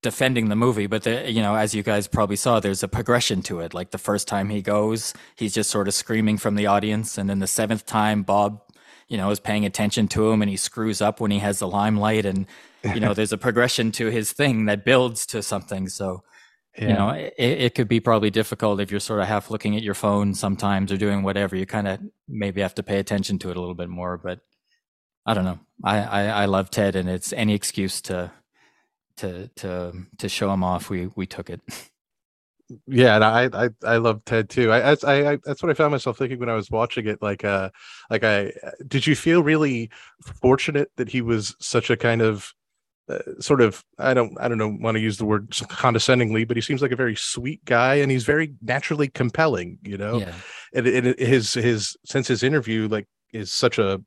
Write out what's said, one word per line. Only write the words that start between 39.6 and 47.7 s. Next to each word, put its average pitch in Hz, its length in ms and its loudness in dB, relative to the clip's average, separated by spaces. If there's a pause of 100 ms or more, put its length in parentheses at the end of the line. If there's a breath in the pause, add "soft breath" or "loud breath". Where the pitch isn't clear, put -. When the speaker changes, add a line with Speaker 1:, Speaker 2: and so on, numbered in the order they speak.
Speaker 2:
fortunate 139 560 2
that 123 100 -4
he 127 140 -2
was 113 380 -2
such - 320 0
a 113 60 4
kind 117 260 2
of, 107 300 0 (540)
uh, - 120 -6 (200)
sort 135 220 2
of, 107 220 2 (160)
I 131 160 2
don't, 117 260 2
I 123 60 -2
don't 117 100 -2
know, 107 220 -2
wanna 110 180 0
use 110 220 -2
the 110 60 -2
word 107 260 0
s-, - 180 -6
condescendingly, 117 720 2
but 117 140 -2
he 113 40 -2
seems 135 200 -2
like 131 100 0
a 123 40 -2
very 120 200 -2
sweet - 500 -8
guy, 127 300 4